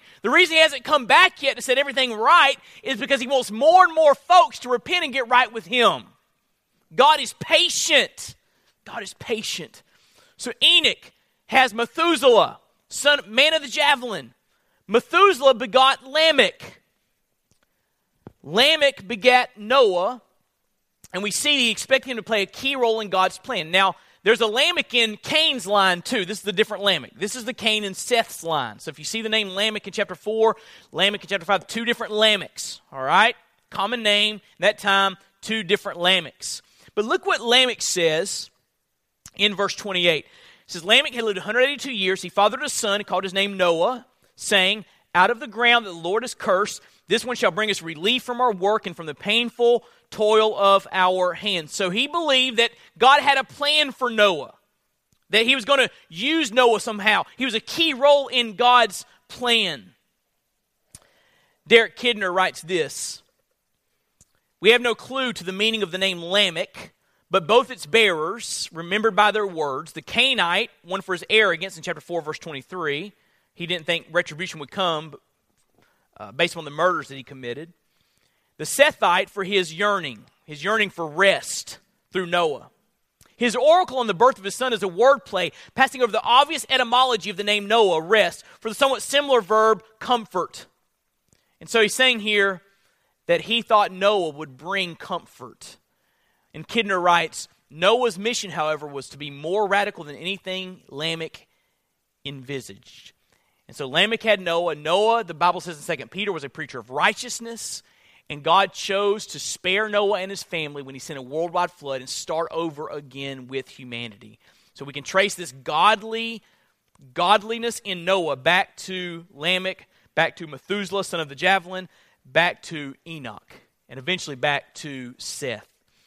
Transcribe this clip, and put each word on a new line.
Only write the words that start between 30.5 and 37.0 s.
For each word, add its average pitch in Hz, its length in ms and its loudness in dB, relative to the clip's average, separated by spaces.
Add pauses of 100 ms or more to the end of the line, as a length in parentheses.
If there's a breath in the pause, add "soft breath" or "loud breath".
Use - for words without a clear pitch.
Lamech 196 300 0
in - 60 -18
chapter 190 180 -4
five, 196 200 0
two 226 180 -6
different 226 280 -4
Lamechs, 208 680 0 (120)
all 135 100 -10
right? 196 320 4 (360)
Common 220 320 -6
name, 208 380 0 (180 soft breath)
that 208 200 2
time, 196 380 0 (240 soft breath)
two 220 220 -4
different 180 360 -2
Lamechs. 175 640 0 (340 soft breath)
But 214 120 0